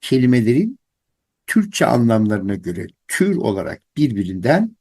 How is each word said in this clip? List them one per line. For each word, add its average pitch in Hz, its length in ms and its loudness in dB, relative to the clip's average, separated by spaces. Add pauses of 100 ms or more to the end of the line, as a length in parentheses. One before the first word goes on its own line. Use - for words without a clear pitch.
kelimelerin 127 760 2 (680)
Türkçe - 380 0
anlamlarına 107 680 2
göre 90 320 -8 (200)
tür 190 280 0
olarak - 480 -4 (140)
birbirinden 120 840 0